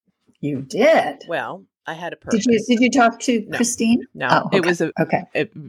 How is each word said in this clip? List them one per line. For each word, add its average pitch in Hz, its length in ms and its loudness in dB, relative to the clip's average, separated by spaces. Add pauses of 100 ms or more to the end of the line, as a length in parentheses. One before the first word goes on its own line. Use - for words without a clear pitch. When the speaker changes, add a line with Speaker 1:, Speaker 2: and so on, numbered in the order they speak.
(400)
Speaker 1:
You 139 220 -6
did? 185 680 2
Speaker 2:
Well, 160 380 -6 (200)
I 156 100 -8
had 165 180 -10
a - 20 -12 (160)
Speaker 1:
Did 226 140 0
you, 233 80 4
Speaker 2:
purpose. 214 140 0
Speaker 1:
did 240 120 2
you 247 100 4
talk 233 320 2
to 233 260 0
Speaker 2:
No. 151 100 -6
Speaker 1:
Christine? 233 460 0 (100)
Speaker 2:
No, 147 180 -6
Speaker 1:
Oh, 151 220 2
Speaker 2:
it 196 60 2
Speaker 1:
okay. 170 100 0
Speaker 2:
was 175 120 0
a, 160 100 -2 (100)
Speaker 1:
Okay. 160 220 -2 (120)
Speaker 2:
a, 151 140 -2 (200)